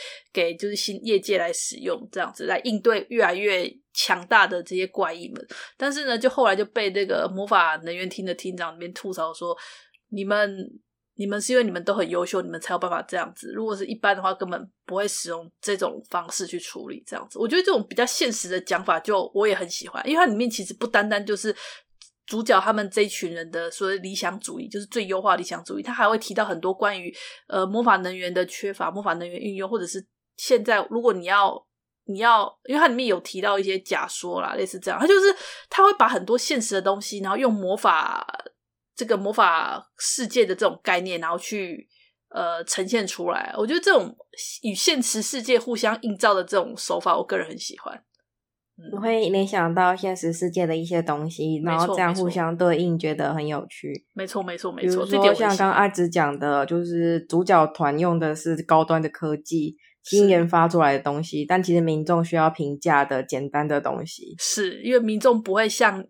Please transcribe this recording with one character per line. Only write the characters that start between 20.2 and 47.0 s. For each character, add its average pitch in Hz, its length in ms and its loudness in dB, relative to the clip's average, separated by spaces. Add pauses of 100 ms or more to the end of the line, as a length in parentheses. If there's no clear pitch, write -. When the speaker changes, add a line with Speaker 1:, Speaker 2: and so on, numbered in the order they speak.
Speaker 1:
里 220 100 2
面 233 140 0
其 214 140 -6
实 - 100 -10
不 - 120 -8
单 214 220 2
单 208 180 -2
就 208 100 -4
是 208 200 -4 (720)
主 220 160 -4
角 220 180 6
他 220 100 2
们 208 200 0
这 220 100 2
一 208 60 2
群 175 260 -6
人 165 160 -10
的 170 220 -6
所 196 160 -4
谓 196 100 -2
理 190 160 -10
想 190 260 -4
主 - 200 -12
义， 247 80 -12
就 208 120 -8
是 202 60 -10
最 220 220 -4
优 185 120 -2
化 190 160 2
理 175 60 -2
想 170 220 -10
主 - 160 -10
义， - 20 -6
他 247 100 -8
还 233 160 2
会 226 120 2
提 214 160 -10
到 220 100 0
很 170 140 -4
多 180 120 -2
关 196 300 -2
于， 175 100 -12 (360)
呃， 190 180 -2
魔 208 160 -2
法 226 160 4
能 185 180 -6
源 180 160 -6
的 180 140 0
缺 196 260 -8
乏、 175 200 -4
魔 196 100 0
法 196 140 0
能 175 120 -8
源 175 120 -12
运 202 160 -6
用， 190 120 -6
或 214 120 -4
者 175 80 -8
是 190 180 -10 (300)
现 233 280 2
在 214 280 2
如 233 100 -2
果 233 120 4
你 180 120 -6
要， 196 400 2 (400)
你 196 140 -6
要， 226 280 4 (180)
因 262 100 -2
为 294 40 2
它 330 80 8
里 247 60 0
面 247 140 -2
有 185 140 2
提 - 200 -10
到 202 160 2
一 196 60 0
些 190 160 -2
假 170 280 -4
说 180 340 -8
啦， 156 140 -4
类 196 100 -2
似 185 140 -8
这 185 120 -4
样， 175 80 -2
他 277 80 2
就 392 120 10
是， 392 160 6 (340)
他 - 140 2
会 403 120 8
把 220 120 6
很 220 180 0
多 220 120 2
现 254 240 -2
实 214 140 -2
的 190 60 0
东 196 200 2
西， 202 180 -8
然 190 120 -2
后 202 60 0
用 247 160 2
魔 196 220 0
法， 170 500 0 (680)
这 - 120 -6
个 220 100 2
魔 196 160 -2
法 185 680 2
世 - 300 -4
界 233 180 4
的 185 80 0
这 196 140 0
种 185 160 -4
概 180 160 2
念， 180 220 -6
然 160 80 -4
后 175 80 -2
去， 185 500 -8 (420)
呃， 170 360 -4
呈 - 200 -2
现 214 220 0
出 175 240 -6
来。 - 260 -4
我 214 80 0
觉 247 80 -2
得 349 60 2
这 370 140 4
种 208 220 2 (480)
与 214 120 -4
现 269 260 0
实 220 200 -2
世 254 200 -6
界 247 160 4
互 233 180 -4
相 226 260 0
映 214 160 -6
照 214 160 4
的 185 100 0
这 196 140 -2
种 175 180 0
手 175 240 -4
法， 170 180 2